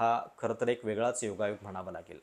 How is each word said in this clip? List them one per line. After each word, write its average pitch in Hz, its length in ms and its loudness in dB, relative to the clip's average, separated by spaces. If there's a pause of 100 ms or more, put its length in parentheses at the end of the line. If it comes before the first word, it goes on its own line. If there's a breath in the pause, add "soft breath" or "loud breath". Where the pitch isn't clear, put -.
हा 117 240 4 (120)
खरं 113 240 0
तर 120 60 2
एक 120 180 2
वेगळाच 113 380 2
योगायोग 104 380 0
म्हणावा 95 300 -8
लागेल. 85 300 -12